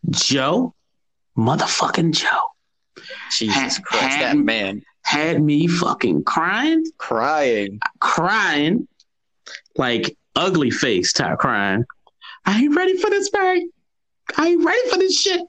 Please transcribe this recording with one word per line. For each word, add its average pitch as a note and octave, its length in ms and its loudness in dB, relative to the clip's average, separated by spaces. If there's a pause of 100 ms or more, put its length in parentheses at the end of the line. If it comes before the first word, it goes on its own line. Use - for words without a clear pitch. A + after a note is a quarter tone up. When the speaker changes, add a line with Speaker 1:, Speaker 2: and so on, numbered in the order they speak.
(100)
Speaker 1:
Joe, C#3+ 640 0 (640)
motherfucking D3+ 760 0
Joe. - 260 0 (880)
Speaker 2:
Jesus A#2 460 -2
Speaker 1:
Had, - 80 -10
Speaker 2:
Christ, C3 320 0
Speaker 1:
had C#3+ 200 2
Speaker 2:
that - 20 4
man. G#2 440 0 (200)
Speaker 1:
had D3+ 400 0
me D3 240 4
fucking E3+ 580 0
crying. B3+ 600 0 (140)
Speaker 2:
Crying. A#2 800 0 (200)
Speaker 1:
Crying. F3 880 0 (880)
Like, B2 400 -2 (200)
ugly D#3+ 340 2
face A#2+ 420 0
type - 260 -2
crying. G#2 460 0 (600)
"I G#3 160 2
ain't D4 120 2
ready F#4 220 2
for G#4 140 0
this, G4 220 -2
man. F#4 380 0 (680)
I D#4 120 2
ain't E4+ 160 2
ready A#4 260 0
for G4 80 0
this F#4+ 220 0
shit. F4+ 280 -2